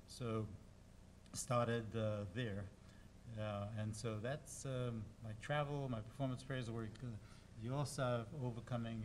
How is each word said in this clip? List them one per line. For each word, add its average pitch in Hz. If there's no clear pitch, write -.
So 110
started, 117
uh, 107
there. 104
Uh, 101
and 107
so 110
that's, 139
um, 123
my 110
travel, 143
my 117
performance 127
appraisal 123
work. 113
Uh, 127
you 120
also 143
have 120
overcoming 117